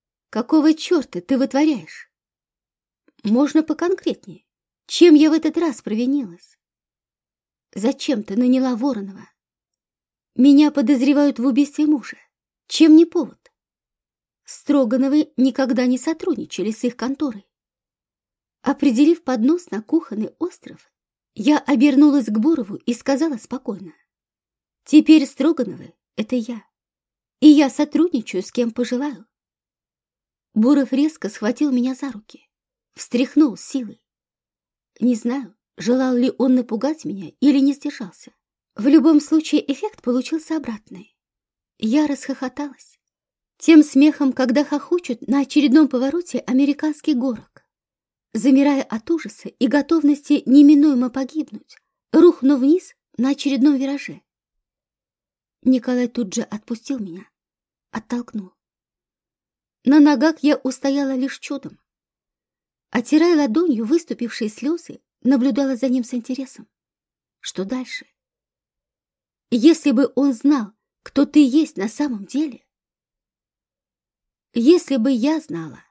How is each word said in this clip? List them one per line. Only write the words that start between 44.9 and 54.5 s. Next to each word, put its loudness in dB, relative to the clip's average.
на 0
очередном 4
повороте -4
американский -2
горок, -6
замирая 2
от -8
ужаса -8
и -2
готовности 0
неминуемо 6
погибнуть, -10
рухнув 4
вниз 0
на 0
очередном 0
вираже. -8